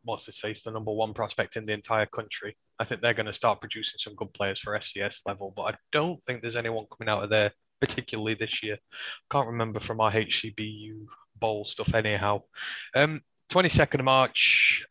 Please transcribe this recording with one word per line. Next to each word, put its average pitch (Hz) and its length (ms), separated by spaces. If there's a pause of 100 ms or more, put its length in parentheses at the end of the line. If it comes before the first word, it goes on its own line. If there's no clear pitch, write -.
what's 113 220
his - 140
face, 107 240
the 113 80
number 110 200
one 107 220
prospect 107 420
in 110 100
the 107 80
entire 107 340
country. 104 500 (220)
I 117 60
think 107 160
they're 117 120
gonna 107 200
start 107 280
producing - 380
some 107 160
good 104 180
players 98 260
for 104 160
S 104 160
C 98 100
S 101 240
level, 98 300
but 101 200
I - 20 (140)
don't 160 320
think 120 180
there's 117 140
anyone 113 320
coming 113 220
out 101 140
of 104 60
there 104 240 (260)
particularly 110 540
this 110 300
year. 104 160 (520)
Can't 139 160
remember 113 320
from 110 220
our 107 140
H - 260
C 110 80
B 107 160
U 107 440 (260)
bowl 107 300
stuff - 280
anyhow. 104 500 (520)
Um, 147 280 (260)
twenty-second 160 520
of 131 40
March, - 840